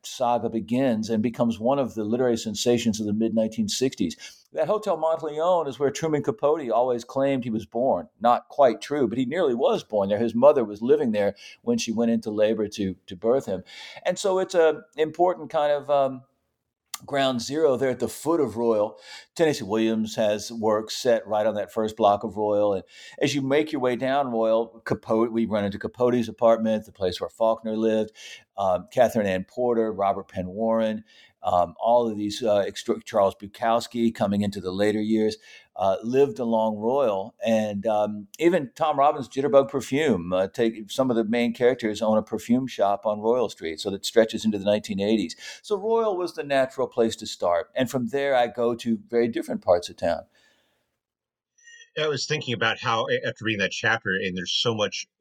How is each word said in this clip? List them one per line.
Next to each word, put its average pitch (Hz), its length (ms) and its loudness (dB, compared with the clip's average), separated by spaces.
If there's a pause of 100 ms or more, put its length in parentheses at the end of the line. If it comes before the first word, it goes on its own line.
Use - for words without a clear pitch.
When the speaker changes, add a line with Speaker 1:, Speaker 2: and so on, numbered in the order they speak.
Speaker 1:
saga 120 440 0
begins 110 600 0
and 107 120 0
becomes 117 360 0
one 123 200 0
of 113 180 -4
the 110 80 -4
literary 117 340 0
sensations 113 600 0
of 110 60 -4
the 104 80 -2
mid 110 220 0
nineteen 110 340 -2
sixties. 101 480 -2 (360)
That 156 160 -4
Hotel 208 280 -2
Monteleone 160 720 0
is 123 100 -8
where 139 120 2
Truman 151 320 -2
Capote 147 480 0
always 120 340 0
claimed 135 400 -2
he 127 60 -6
was 110 160 -4
born. 117 420 -2 (120)
Not 117 280 2
quite 123 320 4
true, 143 260 -2
but 117 120 -2
he 131 80 0
nearly 147 280 0
was 170 300 0
born 101 240 0
there. 104 100 2
His 113 160 0
mother 131 300 6
was 104 160 -10
living 131 320 2
there 101 220 0 (280)
when 120 140 0
she 117 160 -4
went 117 200 0
into 113 180 -2
labor 107 380 2
to, 95 260 -4 (120)
to 95 100 -12
birth 120 280 0
him. 92 200 -6 (420)
And 185 120 -2
so 185 200 0
it's 185 160 -4
a 160 280 4 (140)
important 156 540 0
kind 147 220 0
of, 139 180 -4
um, 135 320 0 (840)
ground 131 380 0
zero 139 340 2
there 131 140 0
at 123 80 -4
the 117 100 -2
foot 160 320 -2
of 110 160 -2
Royal. 110 400 2 (380)
Tennessee 151 300 0
Williams 110 500 0
has 107 380 -2
work 110 400 0
set 113 340 0
right 107 180 0
on 107 120 0
that 101 160 -6
first 110 240 -2
block 104 260 4
of 98 140 -8
Royal. 104 380 2
And 92 100 -6 (360)
as 139 140 0
you 143 80 -2
make 147 300 0
your 139 80 -4
way 123 160 0
down 135 340 -2
Royal, 113 540 0
Capote, 113 480 0
we 113 120 0
run 104 200 -2
into 101 140 -4
Capote's 123 500 0
apartment, 110 580 2
the 98 60 -20
place 92 280 -2
where 87 80 -6
Faulkner 113 480 -2
lived, 110 360 0 (440)
um, 92 360 0
Catherine 113 340 2
Ann 92 200 0
Porter, 117 460 -2
Robert 98 360 -2
Penn 92 180 -8
Warren, 110 560 -2 (400)
um, 87 360 0
all 117 300 4
of 107 80 -4
these, 104 260 -6
uh, 104 240 2
extra-, 107 360 -4
Charles 98 320 2
Bukowski 117 800 0
coming 101 260 0
into 101 220 -2
the 92 80 -6
later 104 320 0
years, 107 340 0 (400)
uh, 95 260 2
lived 135 360 2
along 110 380 0
Royal. 110 580 0 (100)
And, 107 420 0
um, 104 420 -2 (100)
even 165 360 2
Tom 151 240 0
Robbins' 143 300 2
Jitterbug 135 400 4
Perfume, 120 640 0
uh, 92 140 2
take, 110 440 -2
some 131 200 0
of 117 60 2
the 113 80 2
main 117 280 0
characters 120 480 0
own 110 160 2
a 107 60 2
perfume 120 440 -2
shop 101 380 0
on 107 160 -2
Royal 113 300 0
Street, 80 280 -8
so 101 120 -4
that 98 160 -6
stretches - 400 2
into 104 120 0
the 95 60 -6
nineteen 104 360 0
eighties. 101 360 0 (240)
So - 160 -4
Royal 220 400 0
was 175 160 -6
the 156 120 -10
natural 135 420 0
place 113 300 0
to 110 100 -12
start. 87 480 0
And 127 160 0
from 127 160 -2
there, 139 280 0
I 120 120 4
go 120 300 0
to 113 240 -2 (100)
very 117 180 2
different 202 320 -6
parts 87 300 2
of 85 60 -18
town. 82 260 -2 (1700)
Speaker 2:
I 156 120 0
was 143 180 -4
thinking 131 280 -4
about 110 260 0
how, 117 260 0
a-, 127 180 -2
after 120 200 -6
reading 107 160 -2
that 92 100 0
chapter, 110 400 -2
and 95 260 -2
there's 90 160 -6
so 117 220 0
much 104 320 -4 (140)